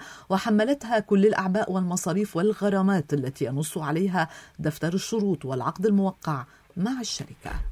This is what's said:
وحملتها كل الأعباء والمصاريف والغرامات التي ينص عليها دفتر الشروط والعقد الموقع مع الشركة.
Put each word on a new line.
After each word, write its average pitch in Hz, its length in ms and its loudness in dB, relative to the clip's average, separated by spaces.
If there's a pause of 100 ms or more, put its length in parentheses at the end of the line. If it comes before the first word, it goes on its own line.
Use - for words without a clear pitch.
(300)
وحملتها 220 680 2
كل 202 280 4
الأعباء 190 460 2
والمصاريف 180 640 0
والغرامات 196 760 2
التي 135 320 -2
ينص 139 320 -4
عليها 160 520 0 (300)
دفتر 151 340 -2
الشروط 196 520 0
والعقد 131 400 -4
الموقع 190 600 0 (320)
مع 240 240 -2
الشركة. - 500 -10 (200)